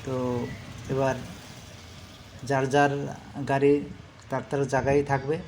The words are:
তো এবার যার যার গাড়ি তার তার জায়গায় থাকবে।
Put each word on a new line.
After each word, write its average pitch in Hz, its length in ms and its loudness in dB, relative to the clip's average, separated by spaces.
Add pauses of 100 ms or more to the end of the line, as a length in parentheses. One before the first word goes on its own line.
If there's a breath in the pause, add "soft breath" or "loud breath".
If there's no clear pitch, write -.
তো 127 420 -2 (420)
এবার 135 260 2 (1300)
যার 135 240 2
যার 143 220 6 (580)
গাড়ি 143 320 6 (500)
তার 131 200 -2
তার 139 180 0
জায়গায় 139 360 4
থাকবে। 139 440 0